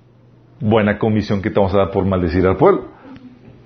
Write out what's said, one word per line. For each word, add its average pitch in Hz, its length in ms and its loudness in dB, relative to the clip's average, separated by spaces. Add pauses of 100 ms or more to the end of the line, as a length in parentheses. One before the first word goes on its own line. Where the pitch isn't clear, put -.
(600)
buena 104 400 2
comisión 107 420 -2
que 110 80 -4
te 107 100 -2
vamos 98 140 0
a 101 40 0
dar 98 140 0
por 95 140 -2
maldecir 92 400 0
al 95 120 2
pueblo". - 440 0 (640)